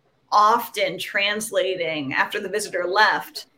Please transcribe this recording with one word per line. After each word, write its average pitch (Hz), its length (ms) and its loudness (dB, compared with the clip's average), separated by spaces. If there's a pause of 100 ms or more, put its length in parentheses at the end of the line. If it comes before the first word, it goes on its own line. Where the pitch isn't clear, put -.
(320)
often 208 640 2
translating, 185 1160 -2
after 202 260 -2
the 190 80 -8
visitor 185 380 -4
left, 185 600 0 (120)